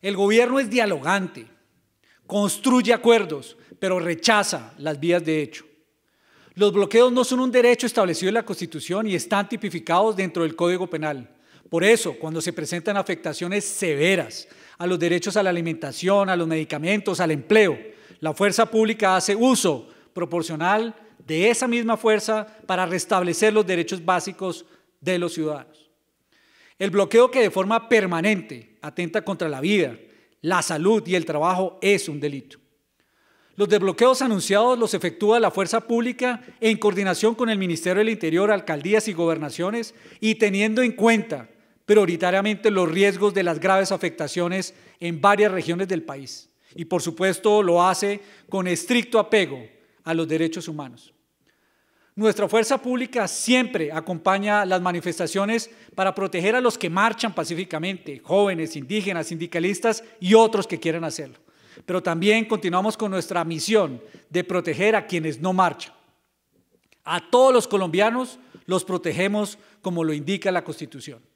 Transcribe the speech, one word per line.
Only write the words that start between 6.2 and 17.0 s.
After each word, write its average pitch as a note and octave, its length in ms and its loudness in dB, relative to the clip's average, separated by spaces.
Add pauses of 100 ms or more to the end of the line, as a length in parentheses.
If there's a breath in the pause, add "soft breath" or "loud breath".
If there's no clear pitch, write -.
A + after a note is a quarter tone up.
Los G3 180 2
bloqueos G#3+ 400 4
no B3 100 2
son B3 180 0
un B3+ 120 0
derecho A#3+ 340 4
establecido F#3 420 0
en G3+ 60 0
la A3+ 120 0
Constitución F#3+ 600 -6
y G3 80 -2
están G3 320 -2
tipificados F#3+ 720 0
dentro F#3 260 -2
del D#3+ 140 -2
Código F3 320 -2
Penal. D3+ 400 -8 (400 soft breath)
Por E3 160 0
eso, G#3 340 4
cuando D#3+ 220 -6
se D#3+ 140 -6
presentan F3 420 -4
afectaciones F#3 720 -4
severas D#3+ 840 -2 (300 loud breath)
a F3 80 -6
los F3+ 120 -2
derechos E3+ 380 -2
a G#3 60 2
la F#3+ 80 2
alimentación, F3 800 -2
a F3+ 60 0
los E3+ 120 -2
medicamentos, D#3+ 720 -2